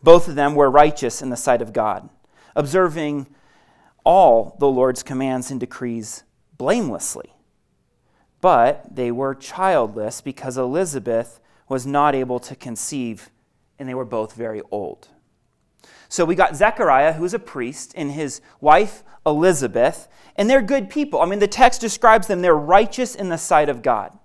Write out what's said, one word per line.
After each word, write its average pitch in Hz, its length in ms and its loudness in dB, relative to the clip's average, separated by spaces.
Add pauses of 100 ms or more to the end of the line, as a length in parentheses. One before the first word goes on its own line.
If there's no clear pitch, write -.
Both 170 240 8
of 147 80 -6
them 143 180 2
were 143 160 4
righteous 147 500 4
in 131 100 -10
the 123 60 -6
sight 120 240 0
of 110 120 -10
God, 107 360 -4 (480)
observing 147 720 -2 (760)
all 113 560 4
the 143 80 0
Lord's 127 360 0
commands 131 480 -6
and 131 100 -8
decrees 117 640 -10 (320)
blamelessly. 139 800 -6 (1040)
But 143 560 2
they 123 160 -4
were 135 220 -4
childless 117 880 -4
because 131 340 -12
Elizabeth 127 800 -4 (300)
was 131 180 -6
not 143 300 0
able 123 240 -4
to - 160 -18
conceive, 117 720 -10 (480)
and 135 100 -14
they 127 60 -10
were 131 100 -6
both 110 280 -8
very 110 300 -10 (100)
old." 98 360 -12 (1000)
So - 160 -2
we 165 100 0
got 180 220 2
Zechariah, 165 560 2
who 156 120 -6
is 180 100 -6
a 233 40 -4
priest, - 560 -12
and 147 160 -8
his 143 300 -8 (200)
wife 170 440 4 (200)
Elizabeth, 135 840 0 (260)
and 208 160 0
they're 269 120 4
good 208 280 -4
people. 285 300 -4
I 170 60 2
mean, 202 120 -4
the 202 80 2
text - 340 2
describes 220 460 2
them, 180 160 -2
they're 175 140 4
righteous 202 580 2
in 196 140 -8
the 165 100 -4
sight 151 300 2
of 120 140 -6
God. 110 420 -2